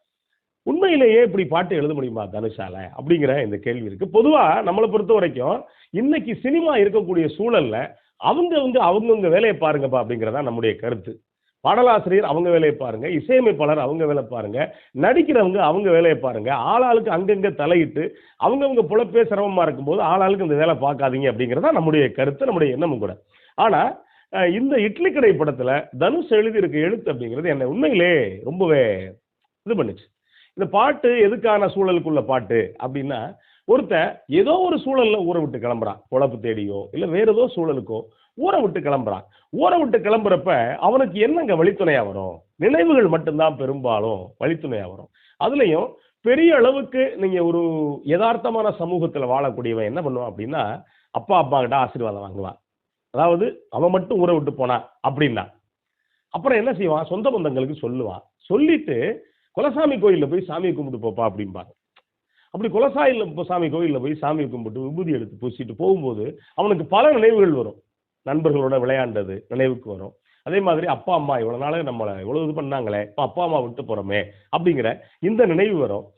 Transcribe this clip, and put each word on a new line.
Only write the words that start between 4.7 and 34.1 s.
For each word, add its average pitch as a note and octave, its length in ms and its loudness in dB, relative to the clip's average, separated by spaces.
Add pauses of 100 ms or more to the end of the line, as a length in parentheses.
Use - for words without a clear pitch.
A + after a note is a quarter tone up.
பொறுத்த G#3 240 2
வரைக்கும் E3+ 500 0 (260)
இன்னைக்கு A#3+ 520 -2
சினிமா D4+ 340 0
இருக்கக்கூடிய F#3 600 2
சூழல்ல D#3+ 540 0 (320)
அவங்கவங்க C#4 520 2
அவங்கவங்க G#3+ 520 2
வேலையை G#3 240 4
பாருங்கப்பா C#3 520 0
அப்படிங்கிறதா A2+ 380 -4
நம்முடைய A#2 340 0
கருத்து. A2+ 440 -8 (400)
பாடலாசிரியர் G3+ 640 4
அவங்க F3 260 0
வேலையை D#3+ 260 4
பாருங்க, A#2+ 320 -6
இசையமைப்பாளர் D#3+ 680 2
அவங்க D3+ 280 -2
வேலை D3 160 -2
பாருங்க, A#2 540 -6 (220)
நடிக்கிறவங்க A3+ 580 4
அவங்க F#3 340 2
வேலையை E3 280 4
பாருங்க. B2 360 -4
ஆளாளுக்கு A3+ 540 2
அங்கங்க F#3+ 460 0
தலையிட்டு D#3 600 0 (280)
அவங்கவங்க C4 440 2
பொழப்பே A3 340 2
சிரமமா G3+ 400 0
இருக்கும்போது D3+ 400 -2
ஆளாளுக்கு F#3+ 400 2
இந்த D#3 120 0
வேலை D#3 200 2
பார்க்காதீங்க C3+ 560 0
அப்படிங்கிறதா B2+ 400 0
நம்முடைய D#3 400 2
கருத்து, C#3 340 -2
நம்முடைய E3+ 280 2
எண்ணமும் C#3 260 -2
கூட. F#2+ 200 -6 (360)
ஆனா, G3+ 440 2 (380)
அஹ், F3+ 160 2
இந்த B3+ 280 0
இட்லி G#3+ 320 0
கடை B3+ 180 4
படத்துல C#3 580 0 (100)
தனுஷ் A#3 340 0
எழுதியிருக்க G#3+ 460 2
எழுத்து F3+ 340 -2
அப்படிங்கிறது B2 320 -6
என்னை C#3 220 0
உண்மையிலே F3 800 2
ரொம்பவே C3 680 0 (500)
இது G3 220 -2
பண்ணுச்சு. G2 200 -8 (500)
இந்த F#3 160 -4
பாட்டு A#3+ 580 2
எதுக்கான G#3+ 380 2
சூழலுக்குள்ள E3+ 580 0
பாட்டு A2+ 520 -2 (100)
அப்படின்னா, C3+ 480 -8 (300)
ஒருத்தன் F#3+ 600 0